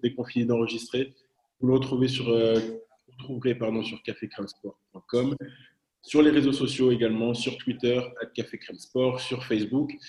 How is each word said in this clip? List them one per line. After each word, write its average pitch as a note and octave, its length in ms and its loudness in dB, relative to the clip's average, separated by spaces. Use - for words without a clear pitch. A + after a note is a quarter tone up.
dès A#2+ 120 0
qu'on B2 100 -8
finit A#2+ 220 -2
d'enregistrer. A#2 680 -2
Vous B2+ 80 0
le C3 80 6
retrouvez C3 320 2
sur, B2 220 -2
euh, A2+ 300 4
vous - 580 -8
le - 60 -
trouverez, B2+ 320 -2
pardon, A2+ 280 -2
sur A2 200 -10
café G#2+ 240 -8
crème G2+ 200 -10
sport - 300 -16
point F#2+ 160 -20
com, C3 280 0
sur D3+ 200 4
les D3+ 100 8
réseaux C#3 220 4
sociaux B2+ 380 2
également, A2+ 420 2
sur - 240 -4
Twitter, B2 420 0
at A2+ 60 -6
Café - 320 -8
Crème - 180 -16
Sport, B2+ 440 -2
sur A#2+ 240 -6
Facebook, A2+ 460 0